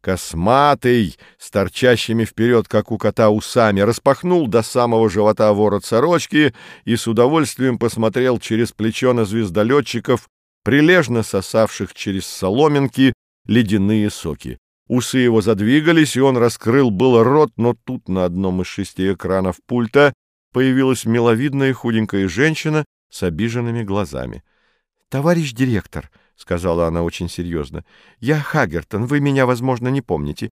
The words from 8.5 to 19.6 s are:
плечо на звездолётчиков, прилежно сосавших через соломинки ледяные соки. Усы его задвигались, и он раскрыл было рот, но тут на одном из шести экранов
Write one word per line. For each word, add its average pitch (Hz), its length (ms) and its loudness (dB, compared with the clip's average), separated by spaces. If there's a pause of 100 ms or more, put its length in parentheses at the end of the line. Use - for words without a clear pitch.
плечо 113 420 0
на 117 120 0
звездолётчиков, 113 1040 -2 (360)
прилежно 143 580 2
сосавших 104 720 -2
через 95 320 -6
соломинки 135 880 2 (320)
ледяные 104 640 0
соки. 71 480 -10 (300)
Усы 123 320 -2
его 117 220 4
задвигались, 131 760 2
и 127 40 2
он 135 160 2
раскрыл 120 540 2
было 117 320 4
рот, 143 320 2
но 117 200 0 (100)
тут 127 240 -10
на 92 160 0
одном 92 360 -2
из 87 60 -6
шести 95 460 -4
экранов 92 520 -4